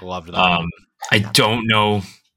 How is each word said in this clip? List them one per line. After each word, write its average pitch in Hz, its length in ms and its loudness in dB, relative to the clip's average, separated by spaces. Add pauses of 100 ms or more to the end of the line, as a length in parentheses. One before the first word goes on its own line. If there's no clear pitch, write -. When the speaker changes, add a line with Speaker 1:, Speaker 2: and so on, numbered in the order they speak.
Speaker 1:
I 92 40 -16
loved 90 220 -8
that 87 100 -10
Speaker 2:
Um, 90 260 4
Speaker 1:
one. 82 60 -4 (440)
Speaker 2:
I 110 60 4
don't 110 480 0
know, 107 360 2 (340)